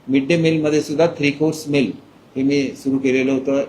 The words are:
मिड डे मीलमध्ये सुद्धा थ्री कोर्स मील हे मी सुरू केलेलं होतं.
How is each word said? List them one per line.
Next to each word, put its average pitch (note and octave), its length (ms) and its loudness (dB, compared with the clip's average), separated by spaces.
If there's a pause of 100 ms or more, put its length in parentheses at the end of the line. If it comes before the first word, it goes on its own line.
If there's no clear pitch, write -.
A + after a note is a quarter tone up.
मिड C3+ 200 0
डे E3+ 100 2
मीलमध्ये D#3 440 2
सुद्धा D3+ 240 0
थ्री C#3+ 260 0
कोर्स D3+ 360 -2
मील C#3 240 0 (440)
हे C3+ 80 -2
मी C#3 340 0
सुरू C3+ 200 -2
केलेलं C3 340 0
होतं. C#3 380 0